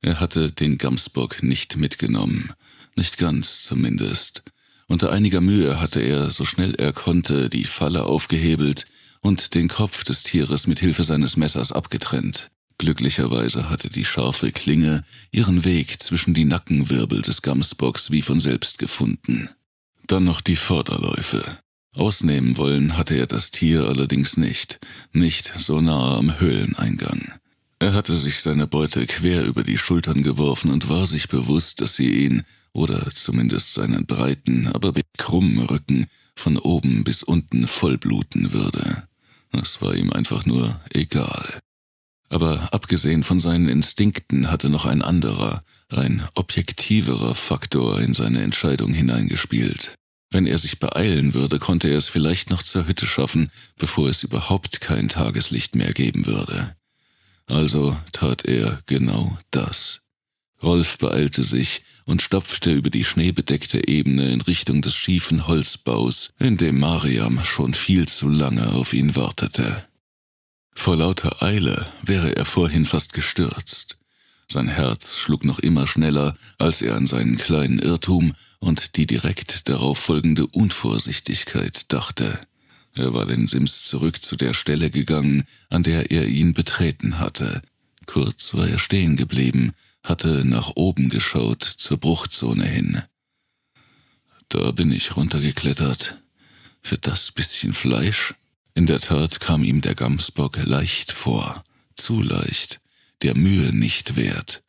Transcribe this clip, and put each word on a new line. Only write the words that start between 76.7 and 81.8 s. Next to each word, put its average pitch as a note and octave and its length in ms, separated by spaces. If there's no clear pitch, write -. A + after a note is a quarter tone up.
er A1 140
an C2 100
seinen A#1 320
kleinen C2+ 420
Irrtum E2 540
und E2+ 360
die D2+ 120
direkt - 600
darauf C2+ 280
folgende D#2 500
Unvorsichtigkeit - 1400